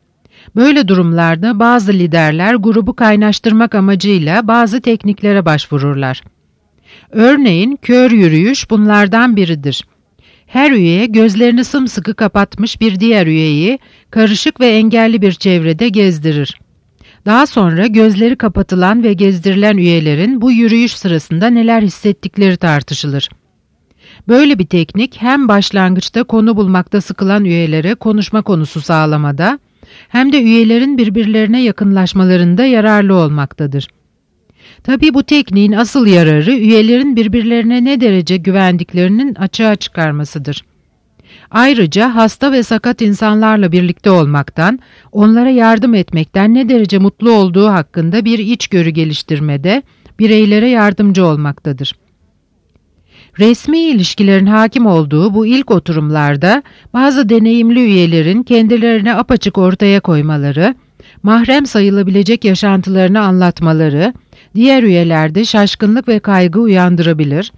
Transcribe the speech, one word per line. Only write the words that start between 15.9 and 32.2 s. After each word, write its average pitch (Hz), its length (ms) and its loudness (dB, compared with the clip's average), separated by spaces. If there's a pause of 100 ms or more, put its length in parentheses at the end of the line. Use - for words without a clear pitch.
Daha 247 220 2
sonra 180 400 0
gözleri 220 480 2
kapatılan 196 680 -2
ve 214 100 0
gezdirilen 196 640 0
üyelerin 170 640 0
bu 254 100 2
yürüyüş 233 420 2
sırasında 170 540 -2
neler 226 340 2
hissettikleri 196 760 -2
tartışılır. 143 720 -4 (1000)
Böyle 269 320 2
bir 180 60 -4
teknik 185 560 -4
hem 262 260 0
başlangıçta 196 760 0
konu 226 340 0
bulmakta 190 440 0
sıkılan 202 440 -2
üyelere 170 500 -2
konuşma 214 460 -2
konusu 160 400 -4
sağlamada 156 800 -2 (500)
hem 262 220 0
de 277 120 2
üyelerin 233 540 2
birbirlerine 220 640 0
yakınlaşmalarında 185 1040 0